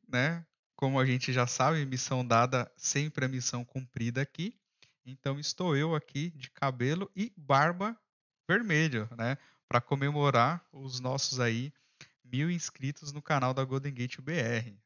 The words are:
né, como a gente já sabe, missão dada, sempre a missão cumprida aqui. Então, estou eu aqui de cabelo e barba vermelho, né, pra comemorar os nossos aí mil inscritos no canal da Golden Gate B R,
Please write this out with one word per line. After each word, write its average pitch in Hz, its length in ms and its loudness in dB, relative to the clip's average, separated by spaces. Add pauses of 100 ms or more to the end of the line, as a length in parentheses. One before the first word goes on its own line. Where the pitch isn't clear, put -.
né, 156 380 -2 (300)
como 135 240 0
a 131 60 4
gente 127 260 0
já 123 160 2
sabe, 156 380 2
missão 127 400 -2
dada, 120 500 4
sempre 143 500 -2
a 127 40 0
missão 127 340 -4
cumprida 123 580 -4
aqui. 170 360 -6 (480)
Então, 135 340 -6
estou 160 360 -2
eu 160 200 2
aqui 151 360 -4
de 135 200 -16
cabelo 139 640 -2
e 214 220 -4
barba 175 600 2 (500)
vermelho, 160 600 2 (100)
né, 123 200 -2 (300)
pra 120 120 4
comemorar 143 920 2
os 131 280 -10
nossos 127 400 -2
aí 120 320 0 (520)
mil 127 280 -2
inscritos 143 600 -6
no 143 100 -10
canal 131 320 2
da 135 100 0
Golden 135 300 -4
Gate 123 260 -6
B 139 140 -8
R, 117 520 -2